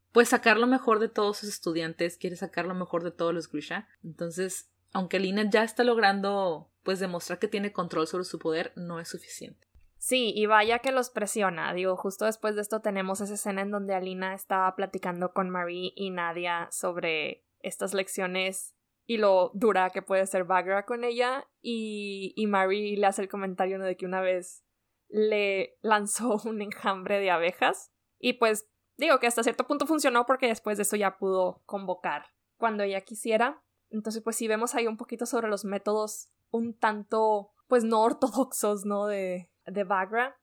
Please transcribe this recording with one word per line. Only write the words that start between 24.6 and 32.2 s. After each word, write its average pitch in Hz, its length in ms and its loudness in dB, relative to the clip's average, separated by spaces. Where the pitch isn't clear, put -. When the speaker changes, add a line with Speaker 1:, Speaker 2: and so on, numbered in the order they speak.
Speaker 2:
le 208 720 0
lanzó 214 580 2
<laughs> 233 60 -10
un 220 160 -4
enjambre 202 580 -2
de 196 100 2
abejas, 180 600 0
y 247 140 2
pues, 220 360 2
digo 277 220 4
que 240 80 2
hasta 240 160 2
cierto 247 240 0
punto 294 180 0
funcionó 277 400 4
porque 254 220 2
después 214 300 -2
de 208 60 0
eso 214 120 -2
ya 196 220 0
pudo 185 480 0
convocar 180 640 -6